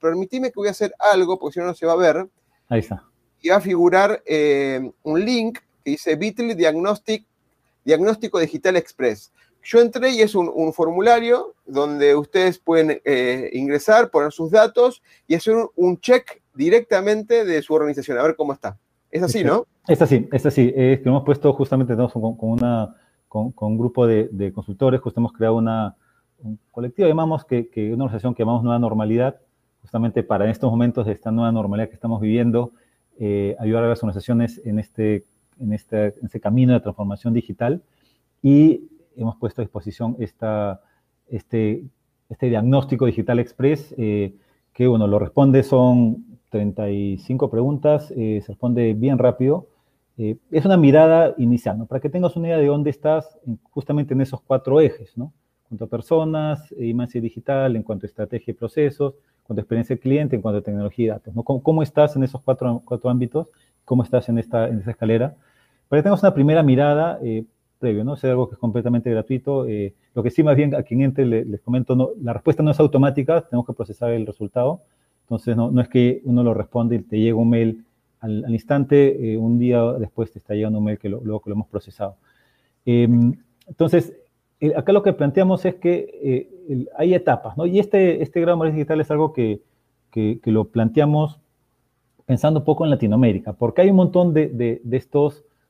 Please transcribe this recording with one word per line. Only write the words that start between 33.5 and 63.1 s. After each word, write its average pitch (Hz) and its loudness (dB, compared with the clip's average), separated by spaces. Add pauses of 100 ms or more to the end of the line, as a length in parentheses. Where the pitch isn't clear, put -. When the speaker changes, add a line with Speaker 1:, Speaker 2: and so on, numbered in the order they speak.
Speaker 2:
ayudar 113 0
a 117 2
las 113 -4
organizaciones 117 -4
en 107 -4
este, 107 -4 (360)
en 107 -6
este, 107 -4
en - -8
este 110 -12
camino 127 2
de 120 2
transformación 101 -6
digital, 117 -4 (600)
y 147 6 (340)
hemos 113 -6
puesto 120 -8
a - -6
disposición 110 -8
esta, 107 -6 (480)
este, 110 -4 (440)
este 127 -4
diagnóstico 127 0
digital 117 -2
express, 143 -2
eh, 104 -2 (380)
que, 127 2
bueno, 110 4
lo 101 2
responde, 135 4
son 123 2 (260)
treinta 104 -4
y 101 -4
cinco 131 -4
preguntas, 143 0
eh, 110 -2
se - -16
responde 120 0
bien 127 0
rápido. 127 0 (500)
Eh, 110 -6 (140)
es 156 0
una 190 4
mirada 160 6
inicial, 120 0
¿no? 113 -8
Para 131 -8
que 147 -4
tengas 180 -2
una 165 -4
idea 165 0
de 147 2
dónde 143 0
estás 156 -4
en, 113 -8
justamente 143 -4
en 135 2
esos - -6
cuatro 131 0
ejes, 117 -2
¿no? 139 -10 (360)
Junto 113 -12
a 104 -10
personas, 156 -4
eh, 120 -8
imagen 120 -4
digital, 131 -2
en 110 -4
cuanto 104 -8
a - -16
estrategia 110 -8
y - -18
procesos, 139 -2
en - -20
cuanto 110 -6
a - -4
experiencia 117 -4
del - -6
cliente, 139 0
en 104 -6
cuanto 104 -2
a - -6
tecnología 104 -4
y 110 0
datos, 101 -8
¿no? 117 -6
¿Cómo, 131 -4
cómo 160 2
estás 147 0
en 135 0
esos 131 -4
cuatro, 127 -2
cuatro 123 -4